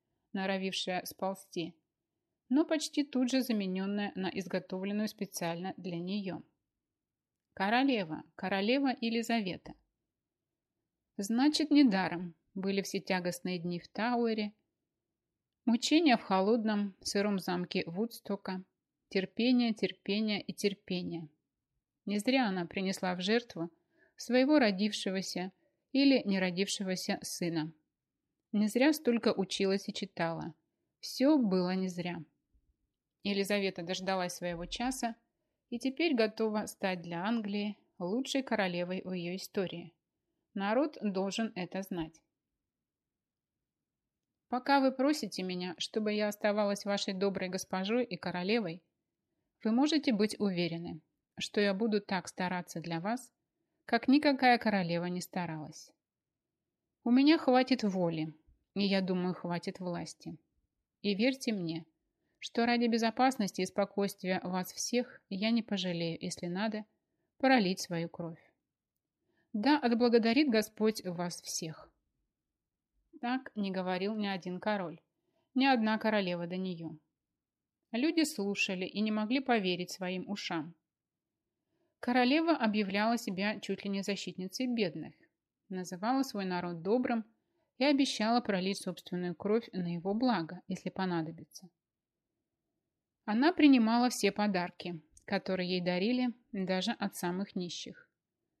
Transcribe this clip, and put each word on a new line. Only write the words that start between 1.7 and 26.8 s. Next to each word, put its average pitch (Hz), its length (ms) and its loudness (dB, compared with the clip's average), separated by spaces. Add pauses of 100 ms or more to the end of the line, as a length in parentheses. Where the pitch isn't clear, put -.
но 302 160 4
почти 302 380 -2
тут 254 260 0
же 262 120 2
заменённая 202 720 -2
на 190 140 -2
изготовленную 190 800 -4
специально 180 680 -6
для 175 200 -6
неё. 185 440 -4 (1120)
Королева, 208 680 0 (120)
королева 226 640 0
Елизавета. 226 720 -2 (1400)
Значит, 262 540 2
недаром 185 640 4 (180)
были 196 280 -2
все 185 180 -2
тягостные 180 600 -2
дни 175 200 -4
в - 80 -20
Тауэре, 226 680 -2 (1120)
мучения 262 520 6
в - 60 -2
холодном, 202 800 2
сыром 202 380 0
замке 180 460 -2
Вудстока, 190 800 -6 (460)
терпение, 233 640 2
терпение 202 680 -2
и - 120 -8
терпение. 175 760 -4 (760)
Не 202 140 0
зря 254 280 2
она 185 180 -2
принесла 190 500 -2
в 180 60 -6
жертву 196 480 -2 (460)
своего 262 440 4
родившегося 190 920 0 (400)
или 269 340 6
не 190 140 2
родившегося 185 800 -2